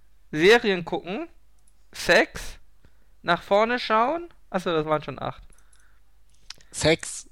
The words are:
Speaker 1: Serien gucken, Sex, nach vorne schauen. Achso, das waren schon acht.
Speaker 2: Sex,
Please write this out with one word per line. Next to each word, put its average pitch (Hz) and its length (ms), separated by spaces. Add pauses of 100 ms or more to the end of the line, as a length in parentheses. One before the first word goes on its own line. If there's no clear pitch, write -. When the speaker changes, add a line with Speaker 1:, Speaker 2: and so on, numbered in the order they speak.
(300)
Speaker 1:
Serien 190 540
gucken, 196 420 (680)
Sex, - 680 (640)
nach 170 200
vorne 226 380
schauen. 277 480 (220)
Achso, 190 200
das 156 160
waren 151 160
schon 135 180
acht. 127 220 (1300)
Speaker 2:
Sex, - 600